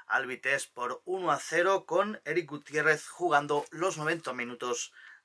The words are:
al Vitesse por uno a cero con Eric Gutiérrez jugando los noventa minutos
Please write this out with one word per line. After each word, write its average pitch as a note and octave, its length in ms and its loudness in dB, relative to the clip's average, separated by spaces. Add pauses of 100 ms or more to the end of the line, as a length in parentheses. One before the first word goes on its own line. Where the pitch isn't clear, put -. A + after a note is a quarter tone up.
al C3 180 2
Vitesse C3 420 -2
por A#2+ 380 -6
uno F3+ 260 0
a C3+ 80 2
cero F3+ 460 2
con G3 400 0
Eric D#3 240 -2
Gutiérrez D3+ 580 0
jugando D3 640 2
los E3 280 -2
noventa D#3 360 -2
minutos A#2+ 580 -4 (340)